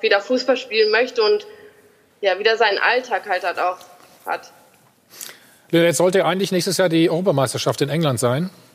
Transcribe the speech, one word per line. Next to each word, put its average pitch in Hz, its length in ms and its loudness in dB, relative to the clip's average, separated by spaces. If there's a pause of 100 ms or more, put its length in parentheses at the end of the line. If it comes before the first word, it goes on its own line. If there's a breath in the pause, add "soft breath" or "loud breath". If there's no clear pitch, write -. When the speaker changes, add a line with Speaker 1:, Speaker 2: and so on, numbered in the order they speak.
Speaker 1:
wieder 208 200 2
Fußball 254 380 0
spielen 214 320 0
möchte 233 320 0
und 214 240 0 (720 loud breath)
ja, 190 180 0
wieder 220 200 2
seinen 214 200 2
Alltag 220 500 0
halt, 185 160 -2
halt 175 140 -4
auch 180 200 -2 (480)
hat. - 260 -8 (1300 loud breath)
Speaker 2:
Jetzt 170 140 2
sollte 180 260 2
eigentlich 185 280 -2
nächstes 180 260 -2
Jahr 185 100 4
die 165 220 2
Europameisterschaft 147 680 0
in 139 80 0
England 143 320 0
sein, 135 300 0 (240 soft breath)